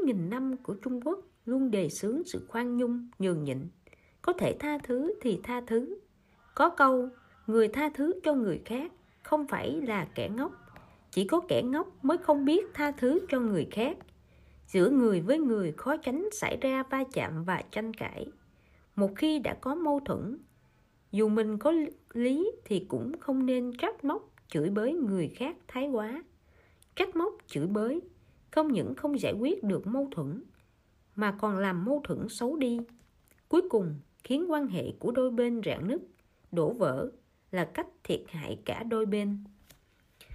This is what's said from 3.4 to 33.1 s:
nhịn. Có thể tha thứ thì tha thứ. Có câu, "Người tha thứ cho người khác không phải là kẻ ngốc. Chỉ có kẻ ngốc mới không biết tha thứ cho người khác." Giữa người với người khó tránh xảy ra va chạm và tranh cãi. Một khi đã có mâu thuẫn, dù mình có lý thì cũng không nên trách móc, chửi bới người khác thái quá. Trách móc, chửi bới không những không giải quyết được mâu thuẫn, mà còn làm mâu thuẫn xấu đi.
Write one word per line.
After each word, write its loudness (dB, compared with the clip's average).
nhịn. -2
Có 2
thể 0
tha -2
thứ -2
thì 0
tha -4
thứ. -2
Có 6
câu, 6
"Người 6
tha 0
thứ 0
cho 4
người 0
khác -6
không 2
phải -2
là -2
kẻ -2
ngốc. -4
Chỉ 0
có 4
kẻ 2
ngốc -2
mới 4
không 4
biết 4
tha 0
thứ 2
cho 0
người 0
khác." -2
Giữa 6
người 6
với 4
người 2
khó -2
tránh -2
xảy -2
ra 0
va 0
chạm -2
và -2
tranh -6
cãi. -8
Một 2
khi 2
đã -2
có -4
mâu 2
thuẫn, -4
dù 4
mình 2
có 4
lý 0
thì -2
cũng -4
không 0
nên 0
trách -4
móc, -4
chửi 0
bới 0
người 0
khác -6
thái -4
quá. -4
Trách 0
móc, 0
chửi -2
bới 0
không 2
những 0
không -2
giải 0
quyết 0
được 0
mâu -2
thuẫn, -6
mà 0
còn 0
làm 0
mâu 2
thuẫn -4
xấu -2
đi. 0